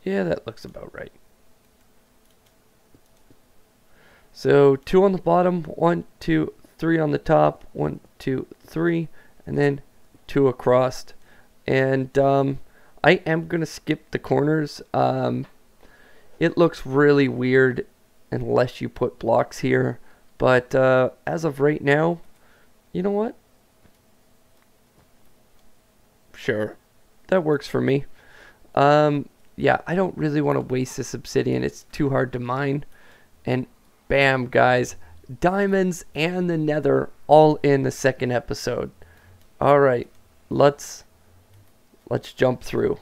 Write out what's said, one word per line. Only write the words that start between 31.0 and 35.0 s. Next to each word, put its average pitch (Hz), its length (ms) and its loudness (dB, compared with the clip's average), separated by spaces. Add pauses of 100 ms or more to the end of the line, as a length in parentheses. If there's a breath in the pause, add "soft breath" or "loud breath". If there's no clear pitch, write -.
obsidian. 127 480 -2
It's - 280 -8
too 139 200 -2
hard 131 220 -2
to 127 60 -6
mine. 139 460 -4 (600 soft breath)
And 127 200 -2 (420)
bam, 135 400 2
guys. 123 480 2 (460 soft breath)